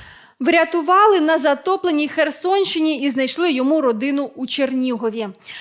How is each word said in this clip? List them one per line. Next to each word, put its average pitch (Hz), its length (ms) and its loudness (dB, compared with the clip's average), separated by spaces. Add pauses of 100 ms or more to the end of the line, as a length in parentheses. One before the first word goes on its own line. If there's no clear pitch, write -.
(420)
Врятували 339 800 4
на 320 160 2
затопленій 302 720 0
Херсонщині 311 920 -2
і 285 80 0
знайшли 269 420 -2
йому 269 300 0
родину 269 540 -2
у 254 120 -8
Чернігові. 247 840 -4 (320)